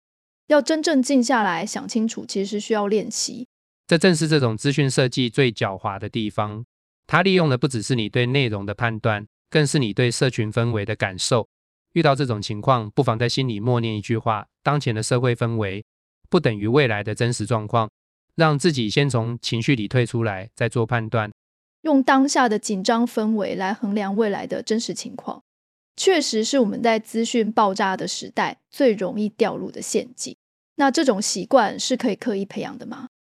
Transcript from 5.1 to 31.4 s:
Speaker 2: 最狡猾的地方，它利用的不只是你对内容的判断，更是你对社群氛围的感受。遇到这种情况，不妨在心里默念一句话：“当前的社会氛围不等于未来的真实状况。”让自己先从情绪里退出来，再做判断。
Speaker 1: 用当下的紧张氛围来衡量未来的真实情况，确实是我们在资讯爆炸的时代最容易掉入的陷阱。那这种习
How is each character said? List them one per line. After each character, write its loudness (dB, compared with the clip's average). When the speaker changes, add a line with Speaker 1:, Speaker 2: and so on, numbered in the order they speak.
Speaker 2:
最 2
狡 -4
猾 -6
的 -8
地 -4
方， -4
它 4
利 4
用 4
的 2
不 0
只 -2
是 -2
你 -2
对 0
内 2
容 -4
的 -6
判 -4
断， -2
更 4
是 2
你 0
对 2
社 0
群 -2
氛 0
围 -2
的 -4
感 -4
受。 0
遇 2
到 4
这 -2
种 -2
情 -6
况， 2
不 0
妨 0
在 0
心 -2
里 -4
默 0
念 -2
一 -4
句 -2
话 -4
：“当 0
前 -2
的 -4
社 0
会 0
氛 -2
围 -4
不 4
等 0
于 -4
未 4
来 -2
的 -4
真 0
实 -4
状 -2
况。” 0
让 4
自 2
己 0
先 2
从 -2
情 -2
绪 2
里 -6
退 2
出 -2
来， -4
再 0
做 0
判 -2
断。 -2
Speaker 1:
用 4
当 4
下 2
的 0
紧 -4
张 2
氛 -2
围 -2
来 -4
衡 -4
量 -2
未 2
来 -4
的 -6
真 0
实 -6
情 -12
况， -12
确 4
实 -2
是 2
我 6
们 -4
在 2
资 -4
讯 0
爆 2
炸 -2
的 -6
时 -10
代 -4
最 2
容 -4
易 -2
掉 -2
入 -8
的 -14
陷 -4
阱。 -12
那 2
这 0
种 2
习 -4